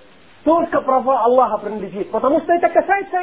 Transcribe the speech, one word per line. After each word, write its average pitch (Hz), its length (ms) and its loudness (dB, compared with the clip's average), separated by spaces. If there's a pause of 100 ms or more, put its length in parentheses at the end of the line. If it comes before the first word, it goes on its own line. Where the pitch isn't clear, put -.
(440)
Только 330 360 2
права 254 440 0
Аллаха 240 340 4
принадлежит. 202 520 -8
Потому 262 300 0
что 339 120 -2
это 339 160 2
касается 381 540 -2